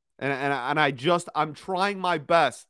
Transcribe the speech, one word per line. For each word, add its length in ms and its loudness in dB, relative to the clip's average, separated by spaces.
And, 120 -4
and, 220 -2
and 260 -2
I 120 4
just, 420 0
I'm 200 -2
trying 460 -2
my 200 0
best 500 2